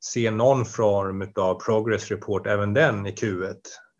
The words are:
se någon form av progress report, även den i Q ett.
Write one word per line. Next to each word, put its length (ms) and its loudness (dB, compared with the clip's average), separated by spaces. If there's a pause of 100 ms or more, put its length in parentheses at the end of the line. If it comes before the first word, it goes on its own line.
se 300 0
någon 340 4
form 720 0
av 280 0
progress 460 0
report, 360 -4
även 280 0
den 320 2
i 60 -6
Q 320 -4
ett. 220 -10 (340)